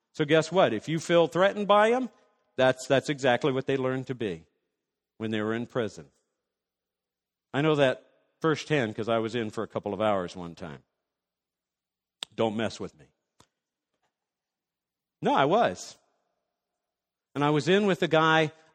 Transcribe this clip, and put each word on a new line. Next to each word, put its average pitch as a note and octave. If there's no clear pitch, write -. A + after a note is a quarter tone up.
So D#3
guess D#3
what? E3+
If G#2+
you D#3+
feel E3+
threatened G3
by G#3
'em, B3
that's, C3
that's C3+
exactly C3+
what C3
they C#3
learned C3
to B2+
be F#2
when A2
they A2
were G#2+
in A#2
prison. G2+
I C3
know D3+
that C3+
firsthand C#3+
'cause G#2+
I A2+
was A2
in A2
for A2
a G2
couple G#2
of F#2
hours G2
one E2+
time. D2
Don't A2
mess A2
with F#2
me. C#2
No, A3+
I E3
was. D3
And C#3+
I D3
was D3+
in G3+
with F#3
a F3
guy, D#3+